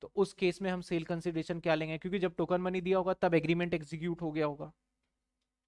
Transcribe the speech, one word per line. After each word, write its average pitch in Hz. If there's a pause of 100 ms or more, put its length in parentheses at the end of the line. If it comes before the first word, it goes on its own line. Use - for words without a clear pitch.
तो -
उस 196
केस 180
में 190
हम 180
सेल 170
कंसीडरेशन 165
क्या 160
लेंगे? 160
क्योंकि 185
जब 175
टोकन 180
मनी 185
दिया 185
होगा 185
तब 175
एग्रीमेंट 170
एग्जीक्यूट 165
हो 165
गया 151
होगा 147 (960)